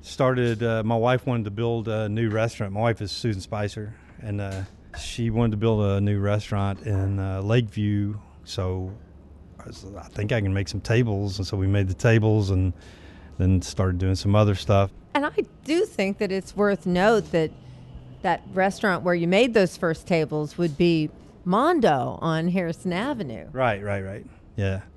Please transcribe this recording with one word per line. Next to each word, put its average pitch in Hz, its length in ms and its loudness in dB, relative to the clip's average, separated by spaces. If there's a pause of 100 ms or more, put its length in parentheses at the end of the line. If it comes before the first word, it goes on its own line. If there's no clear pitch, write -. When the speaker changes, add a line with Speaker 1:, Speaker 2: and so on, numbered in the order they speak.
Speaker 1:
Started, 123 560 0
uh, 113 220 0
my 113 120 2
wife 123 280 2
wanted 117 200 -2
to 104 60 -6
build 117 380 -2
a 110 220 -2
new 113 180 0
restaurant. 107 460 -2
My 104 60 -4
wife 113 200 2
is 101 100 -6
Susan 104 300 -4
Spicer, 104 540 -6 (260)
and, 101 180 -6
uh, 98 260 -6 (340)
she - 320 -4
wanted 113 220 2
to 107 40 -2
build 107 260 2
a 98 160 2
new 101 220 2
restaurant 101 640 -2
in, 98 360 0
uh, 95 220 -4
Lakeview, 104 760 0 (280)
so 92 480 -6 (680)
I - 80 -18
was, - 200 -16 (120)
"I 85 100 -16
think 107 220 -4
I 117 120 0
can 95 100 0
make 98 160 0
some 98 140 -6
tables." 104 560 0
And 95 80 -4
so - 100 -4
we 95 100 0
made 98 220 2
the 95 60 -2
tables 107 560 4
and 95 240 2 (640)
then 92 240 4
started 92 340 -2
doing 95 180 0
some 101 220 2
other 104 180 6
stuff. 98 360 2 (240)
Speaker 2:
And 285 100 2
I 302 60 -2 (340)
do 330 220 2
think 196 320 -2
that 202 120 -2
it's 190 240 -6
worth 202 300 0
note 190 480 4
that 160 180 2 (680)
that 175 220 -2 (100)
restaurant 190 520 0
where 175 100 4
you 170 120 0
made 220 280 4
those 190 240 4
first 160 280 -2
tables 151 520 -2
would 170 180 -2
be 165 320 2 (380)
Mondo 185 720 2
on 160 280 -2
Harrison 175 440 -4
Avenue. 175 600 -6
Speaker 1:
Right, 117 300 0
right, 101 220 -4
right. 98 220 -10 (280)
Yeah. 95 280 -2 (140)